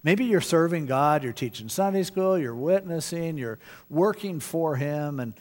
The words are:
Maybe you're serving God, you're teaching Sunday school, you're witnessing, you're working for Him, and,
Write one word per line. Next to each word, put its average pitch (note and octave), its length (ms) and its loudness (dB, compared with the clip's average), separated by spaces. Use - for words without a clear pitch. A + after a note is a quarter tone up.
Maybe G3 200 4
you're G#3+ 160 4
serving E3 460 2
God, C#3+ 380 2
you're B2 80 -4
teaching A2+ 360 -6
Sunday F#3+ 360 0
school, F#3+ 340 0
you're B2+ 160 -2
witnessing, E3 800 -2
you're A#2 220 -6
working F#3+ 480 0
for D#3+ 380 -2
Him, D3 420 -4
and, A#2 220 -6